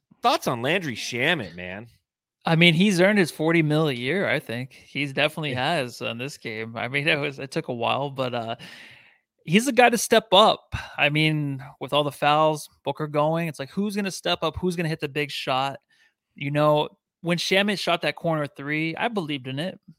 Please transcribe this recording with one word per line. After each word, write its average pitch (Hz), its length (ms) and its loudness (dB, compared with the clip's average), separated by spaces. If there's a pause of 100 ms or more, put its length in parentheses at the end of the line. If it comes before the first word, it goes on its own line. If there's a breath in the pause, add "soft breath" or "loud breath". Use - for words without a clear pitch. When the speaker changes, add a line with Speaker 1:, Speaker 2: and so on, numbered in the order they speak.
(220)
Speaker 1:
Thoughts 285 240 2
on 120 160 -2
Landry 151 340 -2
Shamet, 120 600 -2
man? 92 320 -12 (580)
Speaker 2:
I 165 80 2
mean, 170 200 8
he's 185 260 4
earned 190 180 6
his 180 140 2
forty 165 300 2
mil 151 260 2
a 139 40 0
year, 131 360 -2
I 127 100 0
think. 123 340 -8
He's 139 400 -8
definitely 147 400 -2
Speaker 1:
Yeah. 135 260 -2
Speaker 2:
has 123 220 -6
on 117 180 -8
this 131 200 -10
game. 113 380 -10
I 113 100 -4
mean, 143 220 -2
it 160 100 2
was, 143 220 -6
it 139 100 -10
took 160 160 -6
a 127 80 -6
while, 120 360 -2
but, 131 220 -4
uh, 117 240 -6 (920 loud breath)
he's 208 200 4
the 285 60 0
guy 240 180 6
to 233 80 0
step - 340 2
up. 190 420 6 (220 loud breath)
I 143 140 2
mean, 151 520 0 (160 loud breath)
with 139 140 -8
all 147 100 4
the 147 80 -2
fouls, 151 580 2 (140)
Booker 143 240 -4
going, 156 400 0
it's 151 120 -10
like, 135 120 -8
who's 202 240 -4
gonna 202 160 -4
step 175 320 -4
up? 160 140 -2
Who's 180 180 -2
gonna 170 140 -2
hit 160 120 -4
the 147 80 -4
big 143 220 -4
shot? 139 500 -2 (540 soft breath)
You 143 160 -6
know, 151 380 4 (320)
when 170 160 -2
Shamet 196 420 0
shot 175 240 0
that 151 140 -2
corner 156 300 -2
three, 151 500 -4
I 226 120 -2
believed 156 380 -4
in 131 120 -6
it. 190 200 -6 (200)